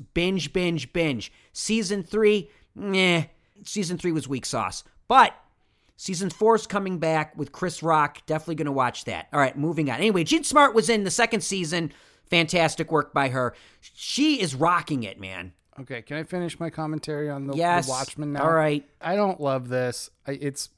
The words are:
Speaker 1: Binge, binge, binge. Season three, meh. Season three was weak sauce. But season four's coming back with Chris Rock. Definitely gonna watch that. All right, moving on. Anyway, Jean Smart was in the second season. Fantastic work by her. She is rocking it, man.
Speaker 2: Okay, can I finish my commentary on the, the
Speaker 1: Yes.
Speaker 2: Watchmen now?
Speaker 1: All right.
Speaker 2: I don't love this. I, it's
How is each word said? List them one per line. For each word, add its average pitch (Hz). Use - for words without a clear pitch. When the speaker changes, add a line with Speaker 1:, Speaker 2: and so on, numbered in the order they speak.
Speaker 1:
Binge, 175
binge, 170
binge. 147
Season 202
three, 208
meh. 185
Season 180
three 175
was 147
weak 135
sauce. 101
But 240
season 185
four's 220
coming 190
back 160
with 147
Chris 175
Rock. 156
Definitely 156
gonna 151
watch 127
that. 85
All 143
right, 131
moving 151
on. 117
Anyway, 190
Jean 294
Smart 277
was 226
in 220
the 185
second 226
season. 170
Fantastic 165
work 147
by 139
her. 127
She -
is 151
rocking 151
it, 98
man. 92
Speaker 2:
Okay, 123
can 143
I 160
finish 175
my 165
commentary 156
on 139
the, 139
the 143
Speaker 1:
Yes. 170
Speaker 2:
Watchmen 139
now? 143
Speaker 1:
All 160
right. 151
Speaker 2:
I 165
don't 202
love 135
this. 127
I, 139
it's 143